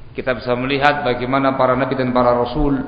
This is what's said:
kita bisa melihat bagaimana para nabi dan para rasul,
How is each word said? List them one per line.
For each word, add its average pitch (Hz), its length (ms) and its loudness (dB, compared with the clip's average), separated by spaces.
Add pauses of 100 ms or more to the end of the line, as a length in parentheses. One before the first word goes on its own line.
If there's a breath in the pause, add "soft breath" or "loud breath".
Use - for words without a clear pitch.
(140)
kita 127 240 -4
bisa 123 160 -2
melihat 139 480 0
bagaimana 131 560 0
para 127 160 2
nabi 135 240 0
dan 123 160 -2
para 123 160 4
rasul, 131 580 0